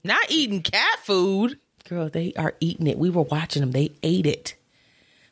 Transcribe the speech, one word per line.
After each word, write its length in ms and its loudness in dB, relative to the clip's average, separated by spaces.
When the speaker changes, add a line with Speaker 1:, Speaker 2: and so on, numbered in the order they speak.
Speaker 1:
Not 260 0
eating 320 0
cat 400 0
food. 560 2
Speaker 2:
Girl, 220 -4
they 240 -4
are 260 -2
eating 260 0
it. 120 2
We 120 2
were 120 2
watching 400 -2
them. 100 0
They 180 0
ate 220 2
it. 280 -4